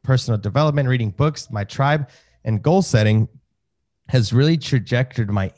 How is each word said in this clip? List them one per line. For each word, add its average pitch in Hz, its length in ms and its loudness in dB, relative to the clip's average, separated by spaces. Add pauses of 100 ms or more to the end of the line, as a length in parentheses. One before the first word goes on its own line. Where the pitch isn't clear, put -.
Personal 123 340 0
development, 139 520 0
reading 117 220 0
books, 147 380 -2
my 104 140 -6
tribe, 143 460 -2 (340)
and 107 180 -2
goal 180 200 2
setting 107 480 2 (800)
has 117 240 0
really 151 240 4
trajectored 123 760 -2
my 95 260 -2